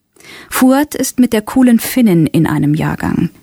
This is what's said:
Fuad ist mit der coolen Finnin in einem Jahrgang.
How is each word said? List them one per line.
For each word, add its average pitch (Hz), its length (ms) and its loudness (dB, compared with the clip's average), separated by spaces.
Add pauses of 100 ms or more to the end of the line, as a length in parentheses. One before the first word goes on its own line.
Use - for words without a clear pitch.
(500)
Fuad 269 460 0
ist - 240 -6
mit 247 140 2
der 214 80 0
coolen 247 380 2
Finnin 185 480 2
in 160 200 0
einem 147 280 -2
Jahrgang. - 540 -4 (140)